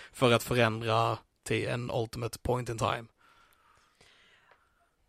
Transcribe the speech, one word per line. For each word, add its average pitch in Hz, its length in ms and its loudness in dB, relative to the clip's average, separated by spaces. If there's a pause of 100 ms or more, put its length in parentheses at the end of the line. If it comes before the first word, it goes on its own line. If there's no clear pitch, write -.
(140)
för 123 180 4
att 117 120 4
förändra 113 760 2 (260)
till 110 240 -2
en 123 240 -6
ultimate 117 480 -6
point 123 300 -4
in 117 80 -6
time. 117 280 -2 (2000)